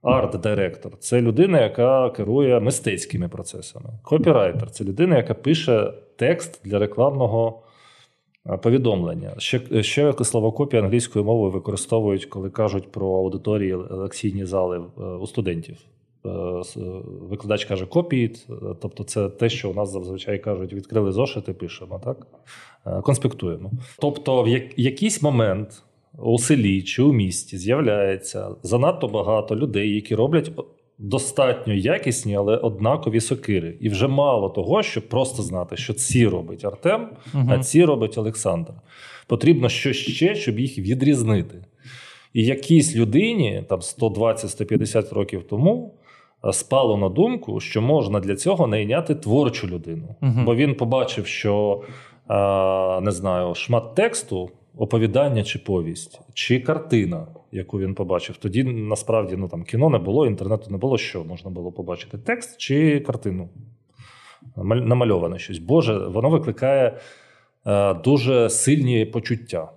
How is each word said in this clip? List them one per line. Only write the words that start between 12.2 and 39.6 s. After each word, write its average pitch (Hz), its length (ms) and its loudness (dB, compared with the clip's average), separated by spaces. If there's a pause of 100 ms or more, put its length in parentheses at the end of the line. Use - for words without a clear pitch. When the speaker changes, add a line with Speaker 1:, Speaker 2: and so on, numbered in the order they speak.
Speaker 1:
коли 95 240 -10
кажуть 98 420 -2
про 98 160 -4
аудиторії, 95 680 0
лекційні 95 720 -6
зали, 90 320 -2
е, 87 260 -12
у 92 240 -10
студентів. 85 500 -6 (480)
Е, 101 40 -6 (340)
с-, - 160 -12
е, - 40 -8 (460)
викладач 104 360 -4
каже 92 200 -4
«копіт», 131 640 0
е, 113 40 -14 (280)
тобто - 220 -10
це 98 260 -4
те, 117 200 0
що 117 200 -4
у 92 40 -6
нас 98 180 -4
зазвичай 95 480 -8
кажуть: 95 340 -6
«Відкрили 98 380 -2
зошити, 101 420 -2
пишемо», 90 500 -12
так? - 240 -10 (580)
Е, 95 160 -4
«конспектуємо». 95 680 -2 (280)
Тобто 131 440 0
в 110 40 2
як-, 127 320 0
якийсь 165 420 0
момент 110 600 0 (340)
у 117 220 2
селі 104 420 4
чи 90 200 -4
у 143 120 6
місті 95 440 -2
з'являється 101 920 0 (140)
занадто 123 440 0
багато 107 480 0
людей, 107 400 0
які 107 200 -2
роблять 151 400 2
о-, - 100 -10 (320)
достатньо 120 760 0
якісні, 117 640 -2
але 101 220 2
однакові 113 600 0
сокири. 98 640 -4
І 110 80 0
вже 101 180 0
мало 135 420 2
того, 113 340 0
щоб - 260 -6
просто 123 340 -2
знати, 90 340 -6
що - 160 -8
ці 120 340 4
робить 90 380 -4
Артем, 202 440 -2 (240)
Speaker 2:
Мгм. 131 180 2
Speaker 1:
а 123 80 4
ці 147 260 6
робить 117 320 2
Олександр. 95 540 -2 (560)
Потрібно 123 420 4